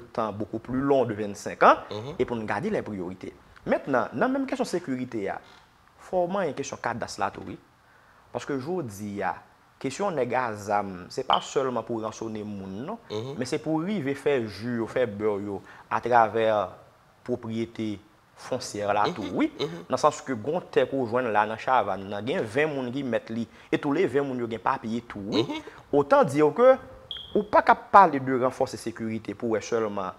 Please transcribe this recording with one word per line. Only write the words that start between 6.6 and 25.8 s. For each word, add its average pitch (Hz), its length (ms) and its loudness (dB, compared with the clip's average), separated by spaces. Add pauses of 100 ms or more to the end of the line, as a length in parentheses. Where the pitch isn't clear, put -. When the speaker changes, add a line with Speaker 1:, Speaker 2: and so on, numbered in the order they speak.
Speaker 1:
kadas 113 380 -4
la 101 120 0
tou, - 140 -12
wi. 98 140 -12 (760)
Paske 139 280 -4
jodi 107 640 -6
a, 90 120 -2 (460)
kesyon 185 340 -2
nèg 123 200 0
a 120 200 0
zam, 101 560 -2
se 135 140 -6
pa - 160 2
sèlman 127 440 -2
pou 117 160 -4
ransone 110 440 -8
moun, 98 420 -8
non? 220 120 -10 (120)
Speaker 2:
Mhm. 113 280 -6
Speaker 1:
Men 127 80 -4
se 151 120 -2
pou 160 200 -2
rive 160 360 -2
fè 135 320 0
ju, 110 400 -4
fè 127 200 0
bè 104 180 -4 (200)
yo, 98 160 -6 (300)
atravè 110 800 4 (560)
pwopyete 113 760 -4 (380)
fonsyè - 560 -6
la 104 120 4 (100)
tou, 110 80 -6
Speaker 2:
Mhm. 95 140 -6
Speaker 1:
wi. 311 220 2
Speaker 2:
Mhm. 165 300 -6
Speaker 1:
Nan 127 100 0
sans 151 220 4
ke - 140 -6
gon 143 260 -4 (120)
tè 131 160 4
kou 131 180 -2
jwenn 117 260 0
la 104 140 6
nan 107 120 -4
Chavannes, 98 500 2
nan 104 180 -6
gen 160 160 0
vent 123 260 0
moun 131 240 -4
ki 139 100 -4
mèt 113 280 -2
li, 113 160 -4 (260)
e 160 60 4
tou 147 140 0
le 175 140 2
vent 139 180 2
moun 131 140 -4
yo 120 100 -2
gen 113 120 -4
papye 120 480 -2
tou, 104 120 -10
wi. 101 220 0
Speaker 2:
Mhm. 302 200 -4 (300)